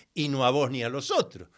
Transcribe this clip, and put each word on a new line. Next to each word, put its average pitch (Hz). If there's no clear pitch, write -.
y 147
no 135
a 127
vos 139
ni 131
a 117
los 139
otros. 175